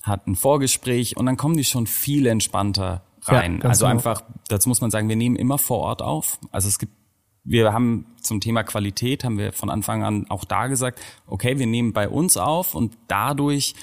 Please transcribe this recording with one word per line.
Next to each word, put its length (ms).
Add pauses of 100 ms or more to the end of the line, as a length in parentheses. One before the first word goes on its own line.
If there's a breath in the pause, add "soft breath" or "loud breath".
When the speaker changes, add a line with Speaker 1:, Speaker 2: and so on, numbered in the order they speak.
Speaker 1:
hat 240
ein 100
Vorgespräch 800
und 80
dann 100
kommen 220
die 60
schon 220
viel 400
entspannter 760 (260)
Speaker 2:
Ja, 60
Speaker 1:
rein. 260
Speaker 2:
ganz 140
Speaker 1:
Also 100
Speaker 2:
genau. 140
Speaker 1:
einfach, 240 (260)
dazu 220
muss 100
man 100
sagen, 200
wir 60
nehmen 200
immer 220
vor 220
Ort 200
auf. 400 (100)
Also 180
es 100
gibt, 140 (520)
wir 280
haben 340 (160)
zum 180
Thema 220
Qualität, 600
haben 140
wir 160
von 160
Anfang 340
an 280
auch 140
da 240
gesagt, 300 (280 loud breath)
okay, 320
wir 80
nehmen 260
bei 160
uns 280
auf 380
und 220 (100)
dadurch 760